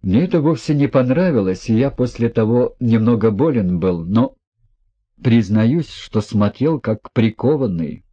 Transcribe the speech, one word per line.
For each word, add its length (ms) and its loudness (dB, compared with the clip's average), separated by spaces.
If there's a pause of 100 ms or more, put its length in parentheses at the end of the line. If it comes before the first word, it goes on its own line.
Мне 220 2
это 180 0
вовсе 320 0
не 140 2
понравилось, 800 0
и 80 2
я 140 0
после 380 -2
того 500 0
немного 520 2
болен 480 0
был, 240 -2
но 320 -2 (880)
Признаюсь, 680 2
что 320 -6
смотрел 580 -2
как 340 -6
прикованный 1000 -2